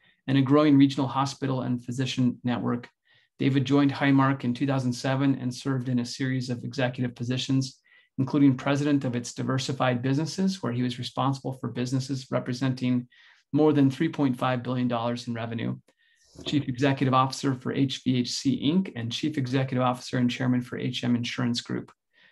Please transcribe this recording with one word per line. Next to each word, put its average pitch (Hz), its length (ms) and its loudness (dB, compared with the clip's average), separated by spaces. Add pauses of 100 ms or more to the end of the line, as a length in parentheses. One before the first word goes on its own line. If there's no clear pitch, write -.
(260)
and 131 120 2
a 139 40 6
growing 143 360 6
regional 139 280 6
hospital 135 580 -2
and 123 200 -2
physician 123 640 0
network. 120 420 -2 (520)
David 135 260 2
joined 139 260 4
Highmark 135 540 4
in 120 80 0
two 143 120 -2
thousand 127 280 0
seven 135 420 0
and 127 180 -4
served 131 360 -4
in 123 100 0
a 120 60 -2
series 131 440 -4
of 117 140 -6
executive 123 500 -2
positions, 131 680 -2 (360)
including 139 380 4
president 143 480 0
of 123 140 -2
its 120 160 -6
diversified 127 680 -2
businesses, 156 600 0
where 120 80 -2
he 123 120 -2
was 120 140 -4
responsible 131 640 -4
for 127 80 -6
businesses 131 640 -4
representing 123 800 -2 (420)
more 151 220 6
than 139 180 6
three 160 160 0
point 143 300 0
five 127 260 -2
billion 123 240 -2
dollars 120 400 -2
in 120 60 -6
revenue, 117 420 -4 (720)
chief 139 240 0
executive 135 440 0
officer 131 400 2
for 127 200 -6
H 135 320 0
V 127 140 2
H 123 120 -2
C 127 400 0
Inc., 185 240 0
and 117 160 -6
chief 151 260 -4
executive 131 460 -2
officer 127 360 -2
and 123 120 2
chairman 123 300 0
for - 160 -10
H 127 260 -4
M 120 140 2
Insurance 120 420 -4
Group, - 320 -8 (400)